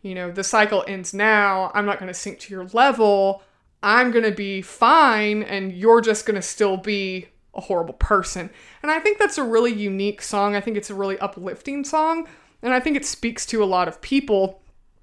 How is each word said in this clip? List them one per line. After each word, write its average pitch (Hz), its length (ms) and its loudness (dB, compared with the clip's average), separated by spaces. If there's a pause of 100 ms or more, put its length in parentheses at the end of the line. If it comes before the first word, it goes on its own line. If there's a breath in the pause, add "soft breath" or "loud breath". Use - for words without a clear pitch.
you 190 120 -10
know, 180 180 -8
"The 185 120 -6
cycle 208 420 2
ends 190 280 -10
now. 202 600 2
I'm 208 120 0
not 202 140 -2
gonna 185 140 -10
sink - 260 -12
to - 140 -16
your 185 200 -10
level. 208 680 4 (400 soft breath)
I'm 233 300 4
gonna 220 200 2
be 196 300 -6
fine, 220 800 2
and 190 280 -6
you're 226 300 6
just 220 240 -2
gonna 202 160 -2
still 196 340 -2
be 190 520 -6 (260)
a - 80 -8
horrible 170 320 -4
person." 185 560 -2 (340 loud breath)
And 302 80 0
I 320 80 2
think 403 180 2
that's 403 200 0
a 277 80 -2
really 226 260 4
unique 202 500 -4
song. 202 360 0
I - 20 0
think 214 160 -6
it's 202 140 -6
a 208 40 -12
really 196 260 -4
uplifting 202 680 -8
song, 320 420 0 (340 loud breath)
and 247 120 0
I 262 80 2
think 294 160 0
it - 80 -4
speaks - 400 -6
to 220 180 0
a - 20 4
lot 180 220 2
of - 140 -12
people. 208 600 0 (420)